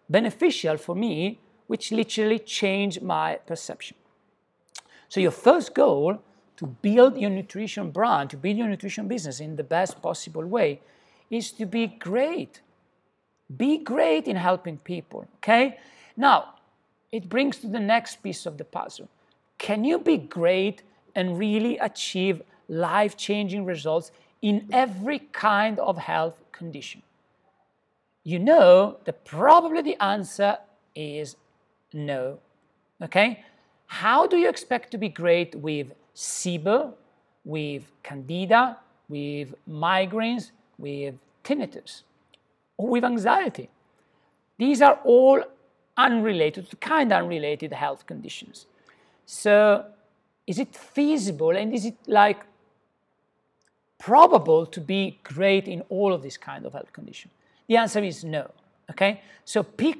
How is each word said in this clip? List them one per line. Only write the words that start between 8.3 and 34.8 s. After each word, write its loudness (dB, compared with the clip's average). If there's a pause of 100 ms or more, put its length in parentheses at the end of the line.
to -16
build -2
your -4
nutrition -8
business -8
in -12
the -8
best -2
possible -8
way, -2 (480)
is -6
to -8
be -2
great. -4 (960)
Be 0
great 0
in -4
helping -2
people, -12 (120)
okay? 2 (380)
Now, 2 (580)
it -8
brings -2
to -14
the -6
next -2
piece -10
of -10
the -12
puzzle. -12 (500)
Can -2
you 2
be 2
great -2 (320)
and -2
really 0
achieve -4 (260)
life-changing -2
results -4 (300)
in 0
every 0 (120)
kind 0
of -2
health -4 (140)
condition? -16 (1200)
You -4
know 8
that -10
probably 4
the -4
answer -2 (360)
is -10 (560)
no, -6 (640)
okay? 0 (420)
How 2
do 0
you 4
expect -6